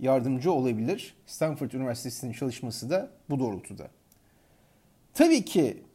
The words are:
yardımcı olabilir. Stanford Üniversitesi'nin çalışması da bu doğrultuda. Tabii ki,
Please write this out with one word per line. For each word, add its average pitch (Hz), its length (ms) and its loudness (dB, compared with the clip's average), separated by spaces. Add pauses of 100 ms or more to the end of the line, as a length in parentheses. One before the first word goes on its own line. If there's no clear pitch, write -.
yardımcı 131 520 2
olabilir. 127 600 0 (120)
Stanford 151 440 -2
Üniversitesi'nin 123 640 -6
çalışması 120 580 -6
da 185 200 0 (200)
bu 143 80 0
doğrultuda. 101 500 -4 (1300)
Tabii 311 300 6
ki, 135 380 0 (120)